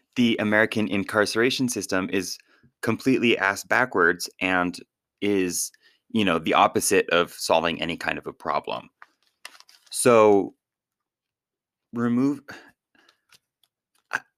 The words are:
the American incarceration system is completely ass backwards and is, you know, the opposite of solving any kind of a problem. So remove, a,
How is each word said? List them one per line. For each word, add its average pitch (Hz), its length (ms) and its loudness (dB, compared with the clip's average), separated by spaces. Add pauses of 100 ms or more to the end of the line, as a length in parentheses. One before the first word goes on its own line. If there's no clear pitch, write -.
(160)
the 117 240 2
American 107 480 2
incarceration 110 800 0
system 95 420 -4
is 92 260 -4 (440)
completely 113 560 0
ass 98 260 -4
backwards 98 640 0 (100)
and 90 400 -2 (420)
is, 95 500 -2 (380)
you 110 160 0
know, 85 120 0
the 80 160 -2
opposite 95 560 2
of 82 240 0
solving 82 480 -2
any 82 160 -6
kind 76 200 -6
of 76 100 -14
a 78 60 -12
problem. - 560 -8 (1000)
So 110 640 6 (1400)
remove, 120 480 0 (1700)
a, - 80 -6 (180)